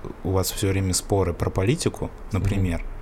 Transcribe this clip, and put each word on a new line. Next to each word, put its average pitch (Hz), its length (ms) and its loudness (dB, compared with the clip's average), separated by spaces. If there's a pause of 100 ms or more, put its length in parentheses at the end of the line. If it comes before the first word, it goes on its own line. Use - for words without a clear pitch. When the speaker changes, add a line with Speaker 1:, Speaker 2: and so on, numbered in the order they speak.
(240)
Speaker 1:
у 92 80 0
вас 92 180 2
все - 180 0
время 95 260 2
споры 92 380 2
про - 180 0
политику, 110 600 0 (220)
например, 92 480 2
Speaker 2:
Мгм. - 80 -6 (140)